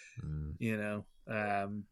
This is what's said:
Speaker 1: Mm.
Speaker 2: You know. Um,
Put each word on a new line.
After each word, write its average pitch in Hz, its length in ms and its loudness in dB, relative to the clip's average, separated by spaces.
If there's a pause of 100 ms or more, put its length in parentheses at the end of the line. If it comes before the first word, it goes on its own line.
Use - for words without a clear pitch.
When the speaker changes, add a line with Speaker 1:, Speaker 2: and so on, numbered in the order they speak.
(240)
Speaker 1:
Mm. 76 340 -2
Speaker 2:
You 110 200 2
know. 104 260 0 (240)
Um, 104 640 2